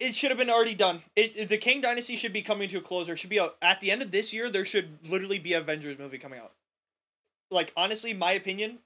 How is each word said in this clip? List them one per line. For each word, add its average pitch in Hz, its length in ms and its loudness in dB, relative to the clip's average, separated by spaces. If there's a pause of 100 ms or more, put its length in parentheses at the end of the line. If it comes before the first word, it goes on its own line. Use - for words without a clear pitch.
it 254 140 0
should 277 160 0
have 240 80 0
been 247 120 2
already 233 240 6
done. 175 280 2 (140)
It, 220 200 4
it, 208 120 -4
the 214 100 2
Kang 254 220 2
Dynasty 240 360 0
should 233 160 -4
be 202 100 -4
coming 202 260 -2
to 190 100 -6
a - 40 -6
close. 180 240 -4
There 165 100 -6
should 180 140 -10
be 208 80 2
a, 170 120 2 (120)
at 175 180 4
the 196 100 0
end 247 120 0
of 202 80 -6
this 202 220 0
year, 226 180 -4
there 196 140 0
should 165 340 -2 (100)
literally 190 300 -2
be 170 160 -2
an 165 80 0
Avengers 151 360 -6
movie 135 200 -14
coming 131 200 -16
out. 110 140 -18 (1000)
Like, 170 260 2
honestly, 214 380 0
my 180 180 2
opinion 196 540 -2